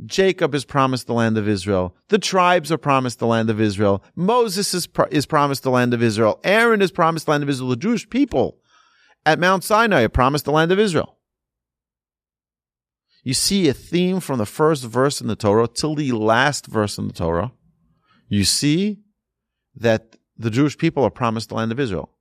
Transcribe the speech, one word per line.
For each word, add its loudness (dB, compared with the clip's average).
Jacob 0
is -2
promised -2
the -4
land 2
of -2
Israel. -2
The 2
tribes 0
are -2
promised -2
the -2
land 2
of 0
Israel. 2
Moses 0
is -4
pro-, -2
is 0
promised 0
the -2
land 2
of 0
Israel. 2
Aaron 2
is 2
promised 0
the 0
land 0
of -4
Israel. -2
The 0
Jewish -2
people -2
at 2
Mount 2
Sinai 2
are 2
promised 0
the -2
land 2
of 2
Israel. 0
You -4
see 0
a 2
theme -2
from -4
the -2
first 0
verse -2
in -8
the -4
Torah 2
till -4
the -2
last 0
verse -4
in -6
the -10
Torah. -2
You 0
see 0
that -2
the -4
Jewish 0
people 0
are 2
promised -4
the -8
land -2
of -8
Israel. -6